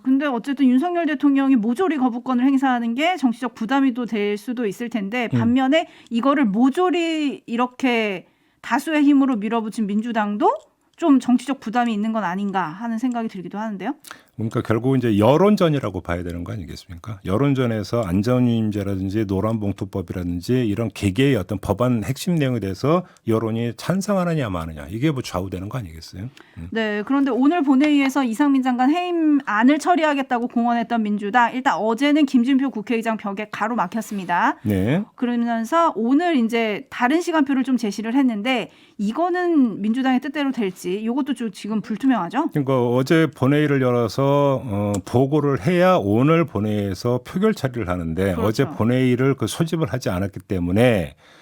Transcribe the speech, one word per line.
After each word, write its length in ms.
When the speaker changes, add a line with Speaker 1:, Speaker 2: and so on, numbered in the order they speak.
Speaker 1:
근데 220
어쨌든 420
윤석열 380
대통령이 520
모조리 400
거부권을 480
행사하는 500
게 220
정치적 360
부담이 400
또 120
될 320
수도 280
있을 240
텐데 440
Speaker 2:
음. 40
Speaker 1:
반면에 500
이거를 360
모조리 1000
이렇게 840
다수의 420
힘으로 320
밀어붙인 520
민주당도 640
좀 240
정치적 400
부담이 340
있는 200
건 100
아닌가 440
하는 300
생각이 300
들기도 300
하는데요. 380
Speaker 2:
그러니까 260
결국 340
이제 220
여론전이라고 840
봐야 240
되는 220
거 80
아니겠습니까? 720
여론전에서 800
안전위임제라든지 1200
노란봉투법이라든지 1400
이런 280
개개의 420
어떤 220
법안 480
핵심 300
내용에 260
대해서 440
여론이 480
찬성하느냐 760
마느냐 400
이게 220
뭐 100
좌우되는 460
거 100
아니겠어요? 520
음. 140
Speaker 1:
네, 340
그런데 260
오늘 320
본회의에서 600
이상민 400
장관 280
해임안을 880
처리하겠다고 680
공언했던 560
민주당, 500
일단 220
어제는 500
김진표 460
국회의장 460
벽에 340
가로막혔습니다. 1120
Speaker 2:
네. 400
Speaker 1:
그러면서 800
오늘 400
이제 520
다른 300
시간표를 460
좀 100
제시를 400
했는데 560
이거는 840
민주당의 400
뜻대로 320
될지 400
이것도 400
좀 180
지금 300
불투명하죠? 720
Speaker 2:
그러니까 380
어제 460
본회의를 460
열어서, 480
어, 640
보고를 600
해야 300
오늘 500
본회의에서 800
표결 300
처리를 360
하는데 460
Speaker 1:
그렇죠. 120
Speaker 2:
어제 220
본회의를 680
그 120
소집을 440
하지 180
않았기 320
때문에 760